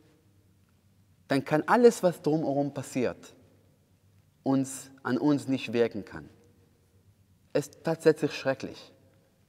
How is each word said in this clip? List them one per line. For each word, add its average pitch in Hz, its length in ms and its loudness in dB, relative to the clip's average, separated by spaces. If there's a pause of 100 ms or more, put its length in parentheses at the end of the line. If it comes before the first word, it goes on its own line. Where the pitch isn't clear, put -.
(1300)
dann 139 140 0
kann 151 220 0
alles, 233 380 4
was 175 180 2
drumherum 143 520 -2
passiert, 123 600 -6 (1120)
uns, 135 480 -2 (100)
an 127 160 -2
uns 143 300 0
nicht 127 260 -4
wirken 113 320 0
kann. 78 240 -16 (1200)
Es 147 140 -2
ist - 160 -20
tatsächlich 156 500 2
schrecklich. - 580 -8 (580)